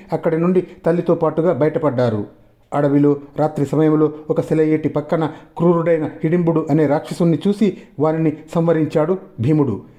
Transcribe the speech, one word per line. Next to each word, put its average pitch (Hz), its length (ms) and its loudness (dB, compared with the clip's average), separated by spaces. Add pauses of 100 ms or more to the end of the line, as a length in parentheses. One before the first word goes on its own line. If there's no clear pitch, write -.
(120)
అక్కడి 160 260 -2
నుండి 180 220 2
తల్లితో 175 540 -2
పాటుగా 160 380 0
బయటపడ్డారు. 131 880 -2 (340)
అడవిలో 143 420 2 (220)
రాత్రి 147 280 -2
సమయంలో 151 460 2 (180)
ఒక 160 100 0
సెలయేటి 156 480 0
పక్కన 156 420 -2 (260)
క్రూరుడైన 170 480 2
హిడింబుడు 160 680 0
అనే 147 160 4
రాక్షసుణ్ణి 156 520 0 (100)
చూసి, 202 280 0 (240)
వానిని 160 320 0 (220)
సంవరించాడు 165 640 0 (220)
భీముడు. 123 420 0 (160)